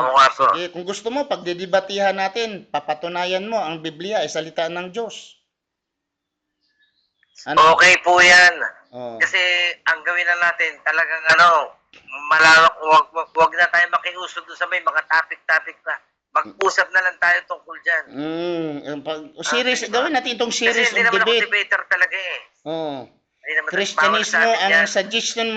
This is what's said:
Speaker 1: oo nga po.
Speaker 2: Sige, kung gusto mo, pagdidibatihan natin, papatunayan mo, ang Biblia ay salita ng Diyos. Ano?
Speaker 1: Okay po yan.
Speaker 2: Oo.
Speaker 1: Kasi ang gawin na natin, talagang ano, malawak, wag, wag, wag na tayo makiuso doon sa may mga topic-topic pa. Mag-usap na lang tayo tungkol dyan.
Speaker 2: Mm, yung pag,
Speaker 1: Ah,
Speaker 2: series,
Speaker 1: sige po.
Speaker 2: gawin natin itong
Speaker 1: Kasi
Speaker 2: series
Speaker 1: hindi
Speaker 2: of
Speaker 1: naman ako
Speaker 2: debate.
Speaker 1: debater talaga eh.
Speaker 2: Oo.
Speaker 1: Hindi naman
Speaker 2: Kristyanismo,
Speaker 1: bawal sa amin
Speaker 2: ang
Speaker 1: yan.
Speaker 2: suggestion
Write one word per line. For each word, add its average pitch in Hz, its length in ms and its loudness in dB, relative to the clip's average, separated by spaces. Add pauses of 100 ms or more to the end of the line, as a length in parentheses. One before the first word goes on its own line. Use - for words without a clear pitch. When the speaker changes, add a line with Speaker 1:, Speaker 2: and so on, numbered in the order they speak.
Speaker 1:
oo 131 60 0
nga 135 160 6
po. 135 240 0
Speaker 2:
Sige, 175 180 -4
kung 175 140 -12
gusto 202 260 -8
mo, 277 160 -4
pagdidibatihan 190 880 -2
natin, 196 540 -6
papatunayan 175 800 -4
mo, 226 100 -4
ang 160 240 -6
Biblia 170 400 -6
ay 151 60 -4
salita 160 400 -6
ng 180 240 -10
Diyos. - 480 -12 (2000)
Ano? 165 260 6
Speaker 1:
Okay 180 240 6
po 180 220 4
yan. 180 340 8 (380)
Speaker 2:
Oo. 120 240 -12
Speaker 1:
Kasi 185 240 -2 (480)
ang 160 160 -4
gawin 175 240 -2
na 175 80 0
natin, 165 480 -2
talagang 156 380 -2 (100)
ano, 165 400 4 (560)
malawak, 160 480 6
wag, 156 320 4
wag, 160 240 -6
wag 160 240 2
na 175 160 4
tayo 175 160 2
makiuso 175 560 -6
doon 165 80 -20
sa 175 160 -6
may 180 160 -4
mga 156 240 0
topic-topic 160 720 -2
pa. 151 160 -8 (360)
Mag-usap 185 600 -2
na 185 80 2
lang 185 160 -4
tayo 175 200 2 (120)
tungkol 165 320 -12
dyan. 165 220 -2 (100)
Speaker 2:
Mm, 160 600 -6 (120)
yung 147 160 -10
pag, 156 200 -10 (120)
Speaker 1:
Ah, 165 120 -14
Speaker 2:
series, 247 360 -2
Speaker 1:
sige 220 80 -10
po. 220 80 -2
Speaker 2:
gawin 311 160 0
natin 247 240 -4
itong 233 160 -4
Speaker 1:
Kasi - 120 -6
Speaker 2:
series 226 280 0
Speaker 1:
hindi 233 80 0
Speaker 2:
of 226 80 2
Speaker 1:
naman 220 120 2
ako 220 80 2
Speaker 2:
debate. 233 200 2
Speaker 1:
debater 196 400 -2
talaga 175 280 0
eh. 175 220 -10 (300)
Speaker 2:
Oo. 156 280 -6 (460)
Speaker 1:
Hindi 151 140 -10
naman 151 160 -2
Speaker 2:
Kristyanismo, 196 400 0
Speaker 1:
bawal 214 160 0
sa 175 160 -2
amin 220 160 0
Speaker 2:
ang 190 120 2 (120)
Speaker 1:
yan. - 80 -6
Speaker 2:
suggestion 226 640 -4